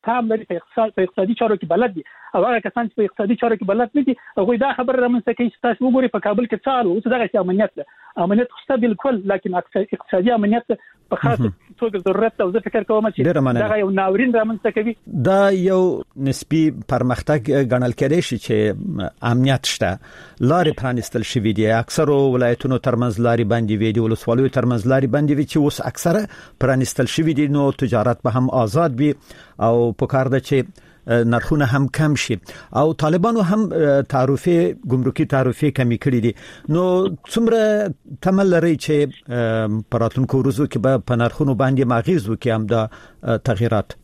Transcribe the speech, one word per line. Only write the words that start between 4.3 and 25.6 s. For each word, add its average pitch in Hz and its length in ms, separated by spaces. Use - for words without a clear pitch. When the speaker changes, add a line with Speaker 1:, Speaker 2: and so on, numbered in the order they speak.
Speaker 1:
هغوی 220 180
دا 269 160
خبره 254 340
رامنځته 240 260
کوي 240 140
چې - 160
تاسو 240 240
وګورئ 262 220
په 214 100
کابل 208 260
کې 226 120
څه - 120
حال 247 180
و. 170 60
اوس 208 140
دغسې 233 320
امنیت 190 380
ده. - 80
امنیت 202 340
خو - 140
شته 269 120
بالکل، 233 480
لکن 196 300
اقتص-، 190 380
اقتصادي 196 380
امنیت 220 420
په 190 60
خاصه 233 260
Speaker 2:
مهم. 220 100
Speaker 1:
توګه 220 160
ضرورت 196 420
ده. 208 60
او 180 60
زه 214 80
فکر 214 240
کوم 214 260
چې 139 180
Speaker 2:
ډېره 170 120
مننه. 127 220
Speaker 1:
دغه 214 160
یو 196 140
ناورین 196 420
رامنځته 220 380
کوي. 214 260
Speaker 2:
دا 190 440
یو 185 520
نسبي 143 540
پرمختګ 127 680
ګڼل 123 280
کېدای 156 200
شي - 160
چې 107 400
امنیت 127 420
شته. 92 340
لارې 156 320
پرانیستل 123 400
شوي 110 300
دي. 107 140
اکثرو 139 520
ولایتونو 123 440
ترمنځ 117 440
لارې 117 240
بندې 110 340
وي، 110 140
د 110 60
ولسوالیو 117 480
ترمنځ 120 400
لارې 131 200
بندې 143 300
وي 147 80
چې - 120
اوس 147 240